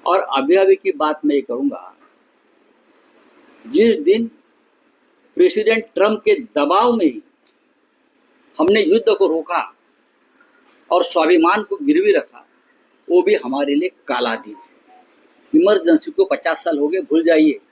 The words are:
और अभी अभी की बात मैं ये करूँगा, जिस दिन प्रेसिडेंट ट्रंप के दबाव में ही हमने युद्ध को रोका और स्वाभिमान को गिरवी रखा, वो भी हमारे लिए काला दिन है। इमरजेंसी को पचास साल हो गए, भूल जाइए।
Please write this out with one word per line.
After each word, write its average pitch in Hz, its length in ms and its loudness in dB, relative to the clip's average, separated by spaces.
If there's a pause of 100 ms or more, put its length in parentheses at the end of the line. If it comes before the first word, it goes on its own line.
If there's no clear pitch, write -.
और 185 140 0 (180)
अभी 143 180 2
अभी 190 200 4
की 190 160 -6
बात 151 340 -4
मैं 143 100 2
ये 139 60 0
करूँगा, 120 540 -8 (1700)
जिस 208 340 2
दिन 226 300 0 (1080)
प्रेसिडेंट 214 460 2 (120)
ट्रंप 208 300 0
के 208 100 4 (200)
दबाव 190 380 2
में 208 120 -2
ही 117 160 -2 (1400)
हमने 202 240 2
युद्ध 214 320 2
को 190 120 2
रोका 160 340 -2 (1300)
और 175 140 0
स्वाभिमान 170 600 0
को 196 140 -8
गिरवी 285 340 0
रखा, - 340 -4 (600)
वो 180 140 2
भी 202 140 2
हमारे 143 400 -4
लिए 180 140 -2 (180)
काला 123 300 -2
दिन 107 180 -18
है। - 460 -20 (520)
इमरजेंसी 196 580 2
को - 140 0
पचास 156 380 -4
साल 156 160 -4
हो 147 80 0
गए, 180 140 -4
भूल 160 240 -2
जाइए। 156 340 2 (120)